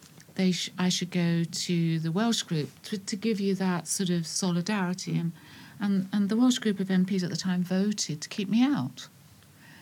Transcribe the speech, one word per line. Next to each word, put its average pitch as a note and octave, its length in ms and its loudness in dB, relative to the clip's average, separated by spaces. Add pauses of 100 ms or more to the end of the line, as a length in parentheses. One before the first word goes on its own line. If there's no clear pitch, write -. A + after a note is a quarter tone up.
(360)
they F#3 160 4
sh-, - 260 -2
I F3+ 120 2
should F3+ 200 -2
go E3+ 360 2
to E3 540 0
the E3 120 -2
Welsh A3 300 2
group D3 280 -2 (140)
to, G#3+ 140 -6
to G3 180 -6
give G#3+ 240 0
you G3 160 2
that F#3 320 0
sort F#3 220 -2
of E3+ 180 0
solidarity. F3+ 880 -2
And, E3+ 140 0 (480)
and, G3 320 0
and G3+ 160 2
the G#3+ 80 0
Welsh B3 220 6
group G3+ 240 0
of F#3+ 100 -2
M F#3 140 4
Ps F#3 180 0
at D#3+ 60 -2
the E3 80 -4
time F3+ 260 0
voted F#3 560 0
to - 80 -10
keep G3 220 -4
me A3+ 140 4
out. A#3+ 440 0 (760)